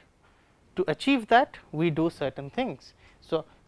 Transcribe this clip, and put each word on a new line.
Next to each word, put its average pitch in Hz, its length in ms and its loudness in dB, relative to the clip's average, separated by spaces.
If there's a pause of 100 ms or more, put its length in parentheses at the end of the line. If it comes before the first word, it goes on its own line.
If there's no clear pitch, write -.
(760)
to 185 120 0
achieve 226 400 0
that 247 300 4 (140)
we 160 200 -2
do 160 180 0
certain 139 400 -8
things. - 440 -8 (280)
So, 160 240 -6 (220)